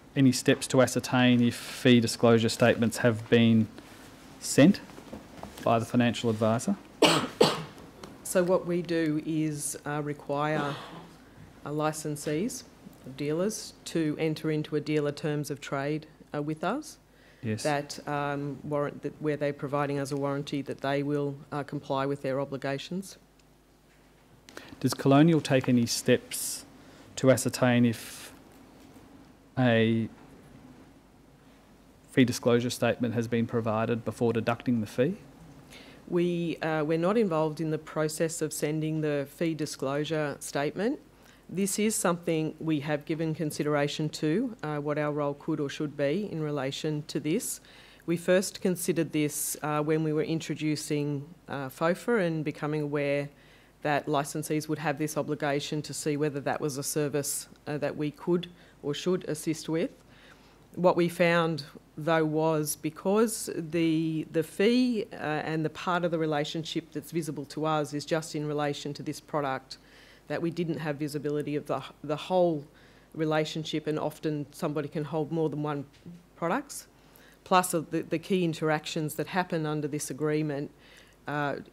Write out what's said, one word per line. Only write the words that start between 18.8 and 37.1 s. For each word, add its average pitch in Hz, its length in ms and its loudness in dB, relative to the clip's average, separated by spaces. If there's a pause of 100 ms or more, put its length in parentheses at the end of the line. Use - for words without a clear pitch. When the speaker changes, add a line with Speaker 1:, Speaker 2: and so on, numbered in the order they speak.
Speaker 2:
that 143 180 -8
where 147 160 -2
they're 143 160 -2
providing 143 460 -2
us 139 140 -4
a 147 40 -2
warranty 143 460 -2
that 127 180 -8
they 143 220 0
will, 143 320 -2 (160)
uh, 147 140 -6
comply 139 420 -4
with 139 160 -4
their 135 180 -2
obligations. 139 800 -6 (1600)
Speaker 1:
Does 127 160 0
Colonial 147 460 6
take 131 280 2
any 120 180 4
steps - 800 0 (520)
to 131 160 6
ascertain 120 520 4
if - 480 -2 (1300)
a 113 500 4 (2000)
fee 135 120 8
disclosure 120 460 2
statement 117 440 0
has 117 120 0
been 117 220 0
provided 113 560 0
before 113 280 0
deducting 117 480 0
the 104 60 -2
fee? 160 300 0 (920)
Speaker 2:
We, 175 480 -2
uh, 156 260 -2
we're 160 160 0
not 180 180 2